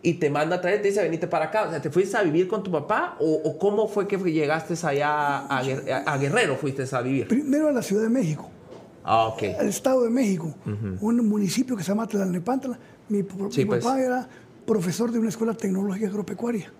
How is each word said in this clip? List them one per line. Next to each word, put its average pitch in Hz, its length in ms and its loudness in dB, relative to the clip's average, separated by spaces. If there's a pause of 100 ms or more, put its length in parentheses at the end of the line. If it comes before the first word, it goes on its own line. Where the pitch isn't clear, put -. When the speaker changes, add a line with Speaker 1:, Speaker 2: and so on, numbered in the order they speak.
Speaker 1:
Y 165 120 2
te 147 160 0
manda 156 260 0
a 175 40 -2
traer, 196 220 0
te 196 60 4
dice, 202 140 2
"Venite 165 240 0
para 156 200 0
acá". 208 200 0
O 156 40 -6
sea, 160 100 -4
¿te 147 100 -4
fuiste 196 260 2
a 214 60 4
vivir 170 240 4
con 202 160 -2
tu 180 80 -6
papá 214 500 -2
o, 156 120 2 (120)
o - 140 -2
cómo 208 300 2
fue 202 180 -2
que 196 120 -2
llegaste 160 560 0 (120)
allá 143 600 0
a 131 180 0
Guer-, 135 260 -2
a, 131 220 0
a 139 60 0
Guerrero, 143 380 2
fuiste 135 280 -4 (100)
a 127 60 0
vivir? 127 280 0
Speaker 2:
Primero 294 400 2
a 294 40 2
la 240 100 0
Ciudad 202 200 0
de 220 80 0
México. 185 400 0 (560)
Speaker 1:
Ah, 110 220 4
ok. - 140 -4 (180)
Speaker 2:
Al 214 80 2
Estado 262 360 2
de 233 60 2
México. 190 440 0 (100)
Speaker 1:
Ujú. 104 420 -4
Speaker 2:
Un 233 220 2
municipio 214 480 0
que 185 60 -6
se 156 60 -6
llama 214 180 0
Tlalnepantla. 208 720 -2 (320)
Mi, 202 120 0
p-, 196 120 -8 (160)
Speaker 1:
Sí, 233 100 0
Speaker 2:
mi - 60 4
Speaker 1:
pues. - 180 0
Speaker 2:
papá 262 160 2
era 254 260 0 (400)
profesor 214 460 0
de 233 60 0
una 220 100 2
escuela 226 260 -2
tecnológica 196 540 -2
agropecuaria 208 720 -4